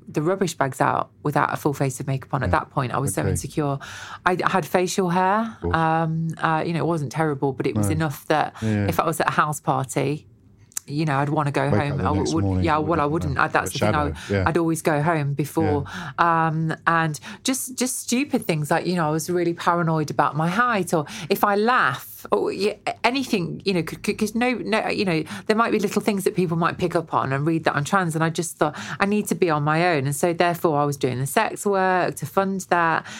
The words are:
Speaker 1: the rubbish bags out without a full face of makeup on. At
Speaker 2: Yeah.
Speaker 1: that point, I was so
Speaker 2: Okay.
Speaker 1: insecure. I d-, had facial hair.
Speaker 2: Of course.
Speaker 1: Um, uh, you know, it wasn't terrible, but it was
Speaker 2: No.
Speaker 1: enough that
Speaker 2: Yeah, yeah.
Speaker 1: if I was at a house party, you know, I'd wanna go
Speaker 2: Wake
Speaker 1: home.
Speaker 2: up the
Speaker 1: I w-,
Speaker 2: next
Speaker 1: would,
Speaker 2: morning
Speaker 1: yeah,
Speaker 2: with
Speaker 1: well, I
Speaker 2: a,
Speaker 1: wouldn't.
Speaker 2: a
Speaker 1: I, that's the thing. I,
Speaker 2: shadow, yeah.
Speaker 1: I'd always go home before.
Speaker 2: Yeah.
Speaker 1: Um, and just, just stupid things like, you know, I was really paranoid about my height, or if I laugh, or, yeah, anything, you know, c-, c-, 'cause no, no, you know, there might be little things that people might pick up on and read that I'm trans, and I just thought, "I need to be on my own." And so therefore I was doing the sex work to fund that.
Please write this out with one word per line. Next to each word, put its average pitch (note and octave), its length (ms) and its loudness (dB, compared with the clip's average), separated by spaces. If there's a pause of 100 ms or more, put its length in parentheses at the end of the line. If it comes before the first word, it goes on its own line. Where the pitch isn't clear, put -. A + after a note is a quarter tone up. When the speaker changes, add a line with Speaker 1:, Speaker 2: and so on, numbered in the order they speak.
Speaker 1:
the D#3 140 -2
rubbish F#3+ 320 0
bags C3+ 260 0
out - 300 0 (120)
without D3 300 2
a D3 40 -4
full D3 160 0
face C3+ 280 -2
of C3+ 80 -8
makeup C3+ 260 -6
on. C3+ 80 0
At B2+ 60 -2
Speaker 2:
Yeah. C#3+ 100 4
Speaker 1:
that - 120 -6
point, B2+ 220 -4
I - 60 0
was C#3 160 -2
so D#3 80 -2
Speaker 2:
Okay. D3 80 2
Speaker 1:
insecure. C#3+ 480 -2 (480)
I F#3 80 2
d-, E3 120 0
had F3 200 0
facial F#3 440 0
hair. F#3 300 2 (160)
Speaker 2:
Of - 40 -20
course. E3+ 160 -2
Speaker 1:
Um, D#3+ 520 0 (100)
uh, D#3 280 0
you E3+ 60 -2
know, D#3+ 80 -2
it C#3 60 0
wasn't D3+ 260 -2
terrible, C#3+ 400 0
but C#3+ 140 -4
it B2 100 0
was G#2 120 2
Speaker 2:
No. G2 40 2
Speaker 1:
enough D#3 340 -4
that D3+ 340 0
Speaker 2:
Yeah, A2+ 100 -2
yeah. G#2 180 2
Speaker 1:
if - 100 -2
I - 80 4
was E3 140 -2
at - 80 2
a - 40 -4
house D3+ 280 0
party, C#3 640 -2 (600)
you D3 200 -2
know, C3+ 100 0
I'd C#3+ 140 0
wanna D3+ 200 2
go C#3 200 2
Speaker 2:
Wake - 100 4
Speaker 1:
home. - 120 0
Speaker 2:
up C#3 40 -2
the F#2 60 -2
Speaker 1:
I - 60 2
w-, D3 120 2
Speaker 2:
next - 140 0
Speaker 1:
would, D#3+ 100 2
Speaker 2:
morning F#3+ 200 2
Speaker 1:
yeah, D#3 120 4
Speaker 2:
with D#3 140 0
Speaker 1:
well, D#3+ 100 2
I D3 40 4
Speaker 2:
a, D3 40 2
Speaker 1:
wouldn't. D3 300 -2
Speaker 2:
a - 20 2
Speaker 1:
I, D#3 80 2
that's - 240 0
the - 60 -6
thing. G#2 100 4
I, G#2+ 40 4 (180)
Speaker 2:
shadow, D2 40 -4 (140)
yeah. G2 180 2
Speaker 1:
I'd D#3+ 120 2
always E3 240 0
go D3+ 180 2
home D3+ 320 0
before. D3 520 0 (340)
Speaker 2:
Yeah. E3 300 4
Speaker 1:
Um, D#3+ 260 0 (120)
and E3 320 2 (240)
just, C4 360 -4
just B3 220 -2
stupid C4 440 0
things D3+ 260 0
like, E3 160 2
you F3 80 0
know, D#3+ 140 2
I - 20 0
was D#3 200 -2
really F3 240 2
paranoid E3 560 0
about C#3+ 260 2
my D#3+ 140 0
height, G#3+ 420 0
or D#3 140 2 (240)
if G3 120 0
I G3+ 140 2
laugh, G#3 760 0
or, - 220 0
yeah, G3+ 220 -2 (280)
anything, A3 600 -2
you G3 80 0
know, F3 160 2
c-, E3 160 -10
c-, G#3 80 -2
'cause G#3+ 220 -4
no, B3 180 0
no, G3+ 360 -2
you G3 180 -2
know, D#3+ 180 0 (220)
there G#3+ 100 2
might A3+ 160 2
be A3 60 2
little G3+ 240 0
things G3 220 -2
that - 120 0
people E3+ 220 0
might D#3+ 180 0
pick F3 180 -2
up D#3+ 200 -2
on B2 180 0
and C#3+ 140 0
read E3 180 0
that - 100 2
I'm C#3+ 100 0
trans, F3 300 0
and D#3+ 80 0
I E3 60 2
just E3 300 -6
thought, - 180 0 (240)
"I G3+ 60 4
need G3+ 220 0
to G#3 60 2
be E3+ 140 2
on D3+ 140 2
my D#3 240 2 (100)
own." C3+ 80 0
And C#3+ 100 -2
so F3 200 0
therefore E3+ 440 2
I D3 60 4
was C#3+ 140 -2
doing B2 200 -2
the C3+ 80 -2
sex - 380 -2
work F#3 520 2
to - 100 -8
fund G3 420 -2
that. E3+ 380 2 (140)